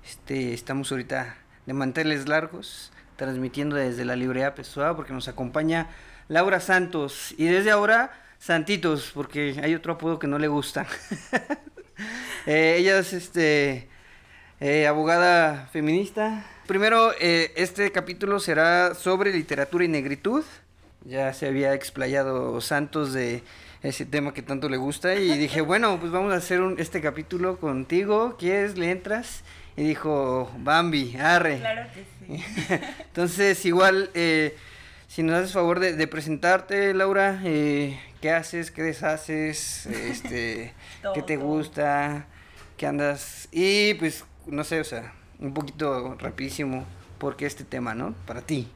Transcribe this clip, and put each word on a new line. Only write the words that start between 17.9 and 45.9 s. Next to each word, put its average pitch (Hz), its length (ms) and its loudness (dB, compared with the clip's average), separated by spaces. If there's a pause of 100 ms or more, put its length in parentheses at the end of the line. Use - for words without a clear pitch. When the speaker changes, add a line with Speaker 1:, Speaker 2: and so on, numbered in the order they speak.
Speaker 1:
capítulo 196 480 -2
será 170 540 4
sobre 190 360 2
literatura 156 540 0
y - 20 2
negritud. 156 560 0 (640)
Ya 135 280 -2
se 147 140 -4
había 135 260 2
explayado 131 840 -2
Santos 147 540 -2
de 120 300 -2 (380)
ese 139 240 -6
tema 143 280 -2
que 135 80 -10
tanto 139 260 -6
le 135 80 -2
gusta, 143 400 -2
y 180 220 2
dije, 147 240 0
<laughs> - 0 -
"Bueno, 190 400 2
pues 170 100 -4
vamos 196 220 0
a 180 40 2
hacer 180 240 0
un, 190 180 0
este 165 220 -4
capítulo 175 580 -2
contigo, 190 800 0
¿quieres? 196 400 0
¿Le 175 140 0
entras?". 202 520 -6 (340)
Y 147 60 -2
dijo, 139 720 0
"Bambi, 143 580 2
arre". 156 440 4
Speaker 2:
Claro 226 340 -6
que 190 100 -18 (240)
sí. 165 160 -10 (240)
Speaker 1:
<laughs> 180 120 0 (260)
Entonces, 180 600 2
igual, 190 500 6
eh, 160 420 2 (500)
si - 160 -4
nos 160 140 2
haces 185 160 -2
favor 175 260 2
de, 180 140 2
de 156 140 0
presentarte, 185 840 2
Laura, 196 520 2
eh, 147 520 0 (220)
¿qué 156 120 0
haces? 165 400 -2
¿Qué 151 100 -10
deshaces? 156 1040 -4
Este, 117 880 -6 (140)
Speaker 2:
<laughs> - 140 -20
Todo, 196 120 -6
Speaker 1:
¿qué 151 80 -4
te 147 160 -4
Speaker 2:
todo. 139 100 -4
Speaker 1:
gusta? 147 800 -2 (520)
¿Qué 147 100 -4
andas? 143 640 -4
Y, 202 440 4
pues, 160 300 -4 (220)
no 147 160 -4
sé, 160 160 -2
o 156 40 -2
sea, 113 300 -10 (260)
un 139 140 -8
poquito 139 680 -4